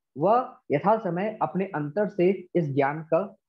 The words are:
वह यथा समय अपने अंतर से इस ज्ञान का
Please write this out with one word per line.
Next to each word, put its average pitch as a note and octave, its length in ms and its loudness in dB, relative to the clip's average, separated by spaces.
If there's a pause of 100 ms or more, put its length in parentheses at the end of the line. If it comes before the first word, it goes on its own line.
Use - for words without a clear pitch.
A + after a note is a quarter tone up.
(180)
वह A3+ 380 2 (140)
यथा E3+ 260 4
समय G#3 460 -4
अपने F#3 220 -2
अंतर D3+ 440 -4
से F#3 460 0
इस D3+ 200 0
ज्ञान C#3 280 0
का F3+ 340 -2 (120)